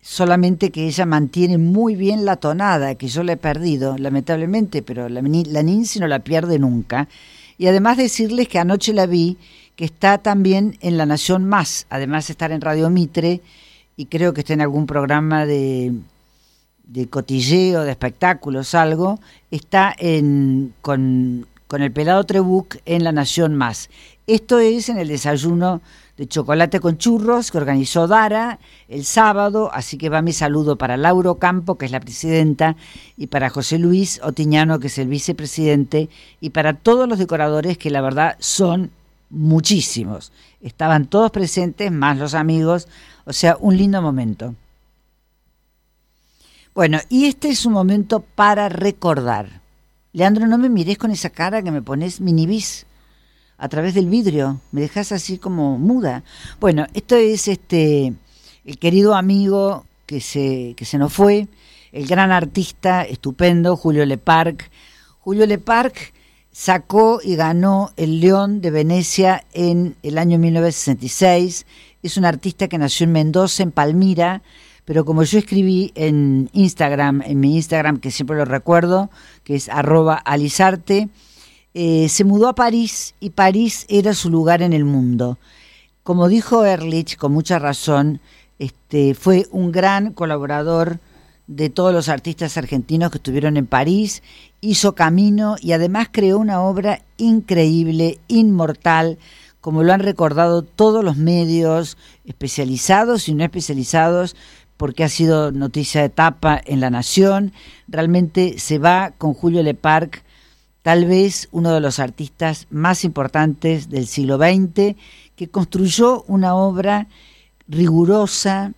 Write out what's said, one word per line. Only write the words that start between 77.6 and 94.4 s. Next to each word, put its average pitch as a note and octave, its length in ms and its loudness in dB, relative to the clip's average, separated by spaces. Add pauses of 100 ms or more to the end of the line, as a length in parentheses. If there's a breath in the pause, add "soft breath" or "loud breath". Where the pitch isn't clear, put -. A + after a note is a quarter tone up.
que B2+ 140 -8
siempre D3 240 -6
lo D3 80 0
recuerdo, E3+ 680 2 (320 soft breath)
que C#3+ 140 -4
es C3+ 120 -6
arroba D#3 460 2
alisarte, F#3 920 0 (680 soft breath)
eh, E3 340 2
se - 160 0
mudó G3+ 240 4
a B3 60 -2
París A#3 640 -2
y G3+ 100 -10
París G3+ 580 2
era G3+ 260 2
su E3+ 160 -4
lugar E3 320 2
en F3 100 2
el D3+ 120 2
mundo. B2 540 0 (640 soft breath)
Como F3 240 2
dijo A3 380 2
Ehrlich, E3 520 -2
con C#3+ 160 -2
mucha D#3+ 280 0
razón, C#3+ 600 0 (380 soft breath)
este, C#3 560 -2
fue F#3 380 2
un F3+ 180 -2
gran G3 420 0
colaborador D#3 840 -2 (480 soft breath)
de D3 220 -4
todos F3+ 240 2
los E3 160 0
artistas D#3 480 -4
argentinos D#3 540 -2
que D3 80 -10
estuvieron C#3+ 400 -2
en C3+ 80 -2
París, F3+ 560 0 (380 loud breath)